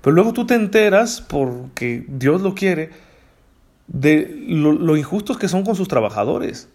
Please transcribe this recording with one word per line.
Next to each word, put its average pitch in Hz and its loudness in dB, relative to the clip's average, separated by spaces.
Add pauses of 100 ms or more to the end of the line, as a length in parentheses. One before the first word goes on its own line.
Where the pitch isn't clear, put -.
Pero 143 4
luego 208 4
tú 240 -2
te 240 2
enteras, 214 2
porque 123 -6
Dios 139 0
lo 190 -2
quiere, 170 -2 (960)
de 151 2 (140)
lo, 151 2
lo 156 2
injustos 196 -4
que 196 -2
son 185 0
con 220 0
sus 180 -4
trabajadores. 107 -2